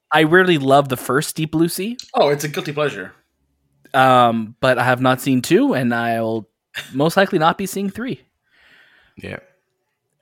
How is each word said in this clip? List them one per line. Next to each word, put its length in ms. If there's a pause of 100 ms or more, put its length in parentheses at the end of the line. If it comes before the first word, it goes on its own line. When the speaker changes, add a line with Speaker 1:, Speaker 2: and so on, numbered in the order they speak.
(100)
Speaker 1:
I 140
weirdly 340
love 320
the 80
first 380
Deep 160
Blue 160
Sea. 280 (160)
Speaker 2:
Oh, 160
it's 160
a 40
guilty 240
pleasure. 420 (800)
Speaker 1:
Um, 640
but 180
I 60
have 160
not 200
seen 220
two, 320
and 200
I'll 540 (460)
most 220
likely 220
not 200
be 80
seeing 240
three. 320 (920)
Speaker 3:
Yeah. 220 (840)